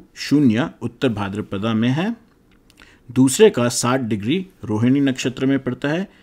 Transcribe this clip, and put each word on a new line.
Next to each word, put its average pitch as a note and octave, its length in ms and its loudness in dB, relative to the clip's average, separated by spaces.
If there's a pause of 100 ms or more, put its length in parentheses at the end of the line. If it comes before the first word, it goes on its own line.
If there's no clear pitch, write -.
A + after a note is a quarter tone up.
(160)
शून्य C#3 540 2 (120)
उत्तर - 260 -4
भाद्रपदा G#2 640 -4
में A2 140 2
है, F3 280 -2 (960)
दूसरे C3+ 380 6
का A#2+ 180 0
साठ B2 320 -2
डिग्री A#2 460 -4 (180)
रोहिणी A#2+ 360 2
नक्षत्र C3 460 -2
में C3+ 120 0
पड़ता B2+ 300 -6
है, F3 200 -4 (140)